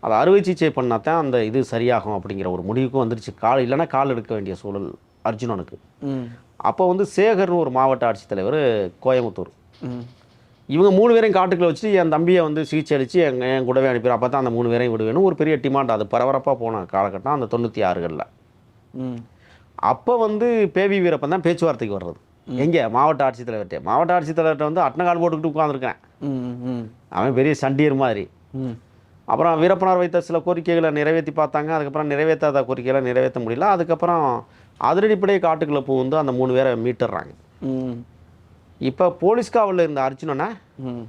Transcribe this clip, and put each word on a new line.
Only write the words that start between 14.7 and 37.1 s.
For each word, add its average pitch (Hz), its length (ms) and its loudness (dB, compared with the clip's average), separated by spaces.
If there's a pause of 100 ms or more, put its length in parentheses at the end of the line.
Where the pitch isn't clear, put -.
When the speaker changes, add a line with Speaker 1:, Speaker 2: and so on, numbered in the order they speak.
Speaker 1:
விடுவேன்னு 113 260 0
ஒரு 185 120 4
பெரிய 156 220 2
டிமாண்ட். 135 340 0
அது 107 140 0
பரபரப்பா 131 500 0
போன 113 280 -4
காலகட்டம் 98 580 0
அந்த 117 180 -2
தொண்ணூத்தி 110 300 0
ஆறுகள்ல. 85 320 -2 (680)
Speaker 2:
ம். 127 280 -10 (560)
Speaker 1:
அப்போ - 420 0
வந்து 220 560 2
பே 196 160 2
வி 196 140 0
வீரப்பன் 147 260 0
தான் 185 120 0
பேச்சுவார்த்தைக்கு 151 580 -2
வர்றது. 87 180 -10 (300)
Speaker 2:
ம். 127 100 -8
Speaker 1:
எங்க? 143 320 2
மாவட்ட 135 420 2
ஆட்சித்தலைவர்கிட்ட. 107 520 -8
மாவட்ட 160 380 2
ஆட்சித்தலைவர்கிட்ட 156 520 0
வந்து 175 80 0
அட்னகால் 170 400 0
போட்டுக்கிட்டு 160 360 0
உட்காந்துருக்கேன். 135 400 -2 (240)
Speaker 2:
ம், 123 500 -6
ம். 117 200 -8 (180)
Speaker 1:
அவன் 120 260 -2
பெரிய 139 260 2
சண்டியர் 135 360 2
மாதிரி. 117 320 -2 (220)
Speaker 2:
ம். 127 280 -8 (460)
Speaker 1:
அப்புறம் 156 360 2
வீரப்பனார் 185 360 4
வைத்த 175 240 0
சில 170 200 -2
கோரிக்கைகளை 165 640 0
நிறைவேத்தி 156 280 0
பார்த்தாங்க. 151 380 -2
அதுக்கப்புறம் 151 420 -2
நிறைவேத்தாத 147 540 2
கோரிக்கைகளை 131 480 -2
நிறைவேத்த 127 260 0
முடியல. 117 220 -4
அதுக்கப்புறம் 165 840 0 (340)
அதிரடிப்படை 196 580 2
காட்டுக்குள்ள 156 440 0
புகுந்து 135 360 0
அந்த 143 140 0
மூணு 127 200 0
பேரை 131 200 2
மீட்டுறாங்க. 113 580 -4 (300)